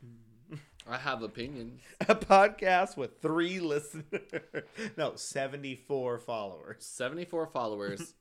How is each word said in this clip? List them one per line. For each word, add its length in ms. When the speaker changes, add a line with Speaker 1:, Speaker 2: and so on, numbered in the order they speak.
Speaker 1:
I 100
have 260
opinions. 580
Speaker 2:
A 80
podcast 800
with 260
three 380
listeners. 520
<laughs> 840
No, 180
seventy-four 1040
followers. 680
Speaker 1:
Seventy-four 600
followers, 720